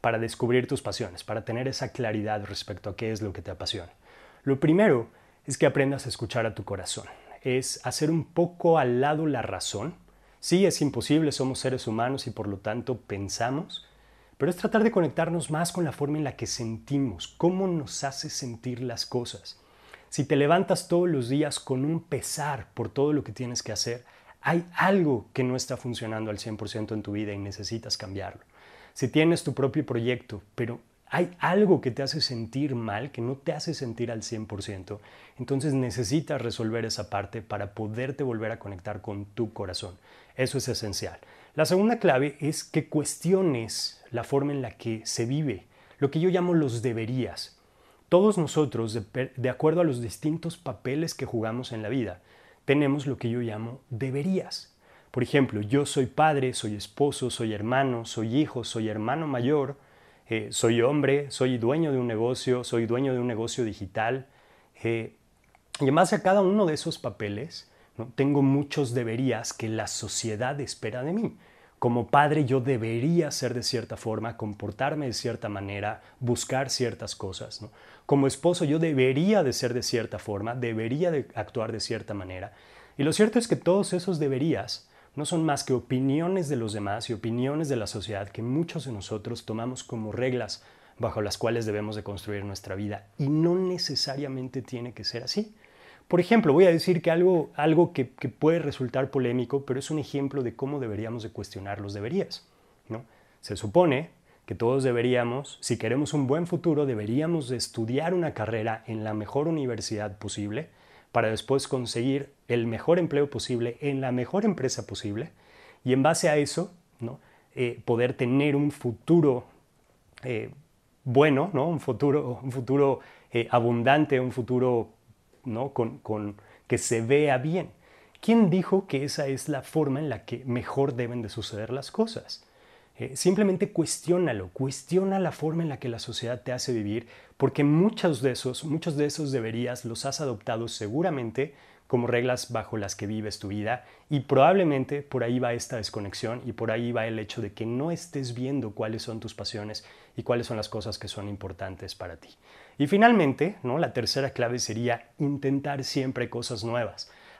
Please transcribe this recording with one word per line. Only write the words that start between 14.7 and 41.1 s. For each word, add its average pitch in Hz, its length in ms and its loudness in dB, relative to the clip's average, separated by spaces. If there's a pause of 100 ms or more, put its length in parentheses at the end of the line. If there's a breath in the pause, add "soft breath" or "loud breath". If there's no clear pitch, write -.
de 226 80 6
conectarnos 170 600 0
más 160 200 0
con 175 140 -2
la 143 80 -2
forma 147 240 -2
en 156 80 -2
la 127 100 -4
que 117 120 -6
sentimos, 113 920 -2
cómo 185 320 2
nos 160 360 -4
hace 139 260 -6
sentir 120 500 -6
las 120 240 -6
cosas. - 560 -6 (480 loud breath)
Si - 160 -2
te 156 100 2
levantas 165 540 4
todos 175 220 4
los 131 180 0
días 143 320 0
con 131 240 -2
un 165 180 0
pesar 143 680 -6
por 113 160 -4
todo 143 240 2
lo 147 100 2
que 110 100 -12
tienes 123 300 -6
que - 100 -8
hacer, 117 340 -6 (340 loud breath)
hay 170 340 0
algo 165 600 4
que 127 100 2
no 127 120 0
está 127 200 -4
funcionando 110 540 -6
al 101 80 -6
cien 107 180 -8
por 104 140 -8
ciento 107 240 -4
en 107 80 -4
tu 101 100 -6
vida 104 220 -2
y 101 40 -6
necesitas 101 600 -6
cambiarlo. 98 420 -10 (540 loud breath)
Si 131 140 -2
tienes 156 360 4
tu 139 80 -2
propio 135 320 0
proyecto, 117 580 -4 (120)
pero 117 260 -4 (320)
hay 170 260 0
algo 185 440 6
que 131 80 0
te 117 120 -4
hace 139 200 -2
sentir 131 540 -2
mal, 113 340 -4
que - 100 -10
no 120 140 -2
te 147 180 -4
hace 151 220 -6
sentir 120 380 -6
al 110 100 -6
cien 107 240 -6
por 98 160 -8
ciento, 101 380 -10 (380 loud breath)
entonces 135 360 0
necesitas 127 640 0
resolver 113 440 -2
esa 107 260 -6
parte 101 320 -6
para 101 320 -8
poderte 120 480 -6
volver 113 300 -4
a 113 80 -8
conectar 101 420 -10
con 101 240 -8
tu 107 260 -4
corazón. 92 440 -8 (400 loud breath)
Eso 131 220 -2
es 123 100 -4
esencial. 101 500 -6 (380 loud breath)